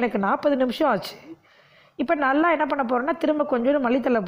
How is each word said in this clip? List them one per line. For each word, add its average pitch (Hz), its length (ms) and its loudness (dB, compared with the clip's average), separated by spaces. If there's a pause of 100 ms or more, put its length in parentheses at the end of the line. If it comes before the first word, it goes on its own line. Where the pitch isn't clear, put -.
எனக்கு 233 280 -2
நாற்பது 277 360 0
நிமிஷம் 254 300 0
ஆச்சு. - 220 -6 (840)
இப்போ 320 120 0 (140)
நல்லா 302 260 2
என்ன 302 160 0
பண்ண 285 180 -2
போறோம்னா, 254 320 0
திரும்ப 302 300 0
கொஞ்சோண்டு 262 340 2
மல்லித்தழை 240 440 2